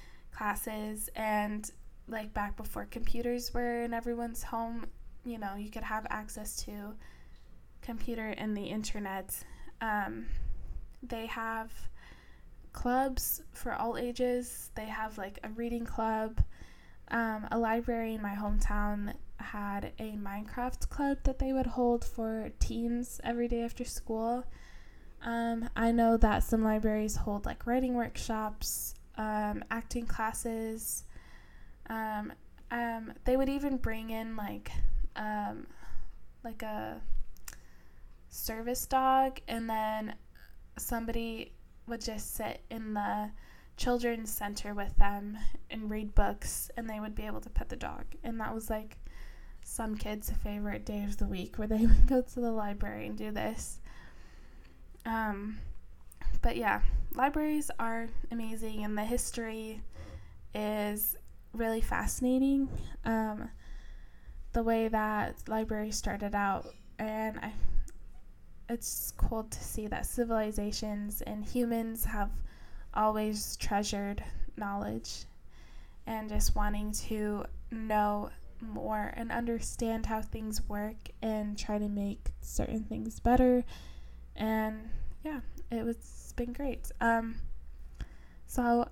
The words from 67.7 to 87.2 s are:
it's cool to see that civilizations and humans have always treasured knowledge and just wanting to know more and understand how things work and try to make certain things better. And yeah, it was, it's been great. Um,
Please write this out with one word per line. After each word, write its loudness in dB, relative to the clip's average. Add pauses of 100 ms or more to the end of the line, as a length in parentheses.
it's -6
cool 4
to -8
see -4
that -4
civilizations -2
and -6
humans 0
have 0 (640)
always 2
treasured 0 (340)
knowledge -4 (800)
and -6
just 4
wanting 4
to -2 (260)
know 2 (300)
more -2
and -6
understand 0
how 0
things -2
work -2 (260)
and 0
try 0
to 0
make -2 (100)
certain -2
things -6
better. 8 (720)
And 0 (340)
yeah, -4 (320)
it 0
was, 0
it's -12
been -4
great. -4
Um, 4 (1120)